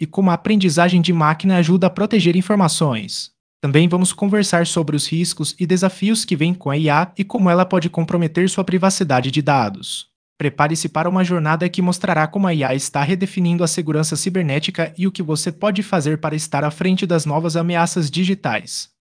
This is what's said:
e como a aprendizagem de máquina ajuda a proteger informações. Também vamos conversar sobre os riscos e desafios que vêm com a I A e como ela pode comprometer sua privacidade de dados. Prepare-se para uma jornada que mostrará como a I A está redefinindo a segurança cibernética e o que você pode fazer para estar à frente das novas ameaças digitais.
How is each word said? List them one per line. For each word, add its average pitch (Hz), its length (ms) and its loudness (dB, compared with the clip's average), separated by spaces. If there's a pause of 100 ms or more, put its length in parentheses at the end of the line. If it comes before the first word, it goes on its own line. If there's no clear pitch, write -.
e 160 40 -6
como 185 280 2
a - 20 2
aprendizagem 180 680 2
de 175 120 2
máquina 165 460 2
ajuda 175 280 4
a 175 40 2
proteger 190 440 2
informações. 165 960 0 (300)
Também 147 260 4
vamos 180 260 2
conversar 196 540 0
sobre 156 300 -2
os 143 100 -2
riscos 165 540 -4
e 185 40 -2
desafios 190 600 0
que 190 100 -4
vêm 165 200 2
com 160 160 -6
a 139 60 0
I 156 140 2
A 160 260 2
e 202 60 -2
como 196 260 0
ela 175 160 4
pode 180 240 0
comprometer 170 640 0
sua 190 140 -2
privacidade 175 680 0
de 151 100 0
dados. 127 720 -2 (280)
Prepare-se 147 500 -2
para 160 200 -2
uma 185 140 0
jornada 170 460 0
que 175 120 -4
mostrará 180 460 0
como 190 220 -2
a 170 60 0
I 147 100 0
A 127 100 0
está 139 260 -4
redefinindo 175 640 0
a 165 60 0
segurança 156 480 -2
cibernética 160 840 -4
e 185 80 0
o 185 60 -2
que 190 100 -6
você 156 300 -4
pode 208 320 -2
fazer 156 340 -2
para 156 160 -4
estar 147 300 -4
à 151 60 0
frente 185 360 -2
das 165 180 0
novas 156 300 -2
ameaças 170 560 0
digitais. 170 760 -4 (280)